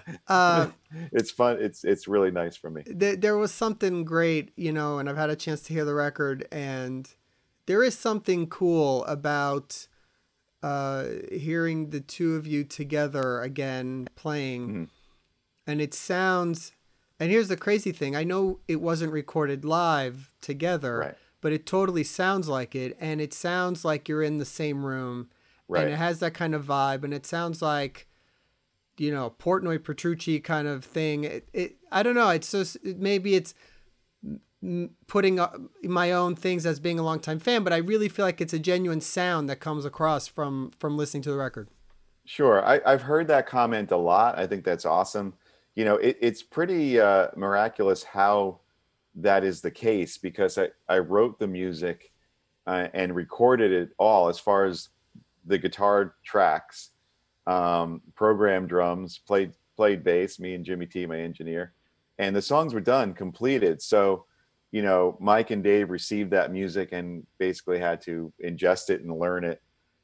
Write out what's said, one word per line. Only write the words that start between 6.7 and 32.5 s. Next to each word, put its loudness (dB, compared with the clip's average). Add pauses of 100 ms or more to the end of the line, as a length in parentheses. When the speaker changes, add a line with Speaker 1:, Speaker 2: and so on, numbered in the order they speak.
Speaker 1:
there 4
is 2
something -2
cool 0
about, -4 (760)
uh, -4 (260)
hearing -2
the -6
two -2
of -6
you -2
together -2
again -6
playing. -6
Speaker 2:
Mm-hmm. -8 (840)
Speaker 1:
And -2
it -4
sounds, -2 (460)
and 0
here's 4
the -2
crazy 0
thing, -4
I -2
know -2
it -2
wasn't -2
recorded -2
live 0 (100)
together, -2
Speaker 2:
Right. -6 (260)
Speaker 1:
but 0
it -4
totally 0
sounds 0
like -4
it, -6
and -4
it -6
sounds -2
like -2
you're 0
in 0
the -4
same -4
room, -6 (400)
Speaker 2:
Right. 0
Speaker 1:
and 0
it -4
has -2
that -2
kind -2
of -6
vibe, 0
and -6
it -8
sounds -6
like, -2 (880)
you -2
know, -4 (100)
Portnoy 0
Petrucci -4
kind -2
of -6
thing. -4
It, -8
it, -6 (160)
I 2
don't 2
know, 4
it's -2